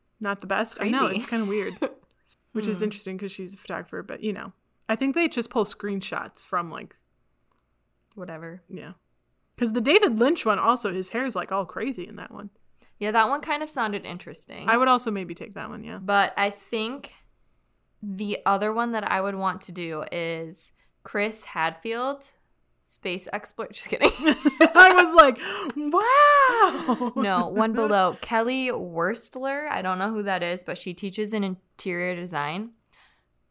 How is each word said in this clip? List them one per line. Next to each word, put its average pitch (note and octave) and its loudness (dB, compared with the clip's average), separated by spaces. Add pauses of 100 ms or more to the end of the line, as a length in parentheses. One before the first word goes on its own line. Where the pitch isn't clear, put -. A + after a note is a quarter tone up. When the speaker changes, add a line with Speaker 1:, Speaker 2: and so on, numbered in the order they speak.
(200)
Speaker 1:
Not G3+ -4
the F#3 -14
best. G3 -2
I G3+ -2
know. B3 0
Speaker 2:
crazy. F#3+ -2
Speaker 1:
It's A#3+ -6
kinda A3+ -4
weird. G3 -4 (440)
Speaker 2:
<laughs> - -20
Speaker 1:
Which G#3+ -4
is G3 -2
Speaker 2:
Hmm. G#3+ -2
Speaker 1:
interesting F#3+ -6
'cause F#3+ -10
she's F#3+ -12
a - -20
photographer, F3+ -10
but, - -12
you G#3+ -4
know. - -12 (360)
I A3 0
think C4+ -2
they E4+ 2
just A#3+ -6
pull G#3+ 0
screenshots - -8
from, F3 -6
like, - -14 (1160)
Speaker 2:
Whatever. E3+ -14
Speaker 1:
Yeah. F3 -14 (640)
'Cause A3+ 0
the A#3 -2
David C4+ 4
Lynch C#4+ 0
one G3+ 0
also, A3 0
his F#3 -6
hair B3 -4
is, A3 -6
like, - -6
all F#3+ -4
crazy G3+ -8
in - -18
that E3+ -14
one. G3+ -14 (500)
Speaker 2:
Yeah, G#3 -2
that A3 4
one C#4+ -2
kind D4 -4
of D4+ -8
sounded G#3+ -4
interesting. - -14
Speaker 1:
I A3+ 6
would B3+ 4
also B3 4
maybe F#3 -6
take - -14
that - -10
one, - -12
yeah. D#3 -12
Speaker 2:
But G3 2
I G3+ 0
think A3+ -8 (880)
the G3+ -6
other G3 0
one A#3 -2
that G#3+ -4
I F#3+ 0
would G3 -4
want F#3+ -4
to F3+ -16
do E3 -8
is E3 -8 (320)
Chris G#3+ -4
Hadfield, A3+ -6 (540)
space F#3+ -8
explorer. - -10
<laughs> - -20
Just - -12
kidding. A3+ 4
Speaker 1:
<laughs> A#3+ -10
I E4 8
was F4 6
like, C#4+ 10 (380)
"Wow." G#4 4
Speaker 2:
No, F#3 2
one A3 2
Speaker 1:
<laughs> - -4
Speaker 2:
below. G3 2
Kelly B3+ 0
Wurstler. A#3 -4
I F#3 -2
don't F#3 -2
know G3+ -2
who G#3+ -4
that F#3 -2
is, F3+ -4
but F3+ -8
she F3+ -10
teaches G3+ -6
in G#3+ -2
interior F3+ -6
design. F3 -6 (800)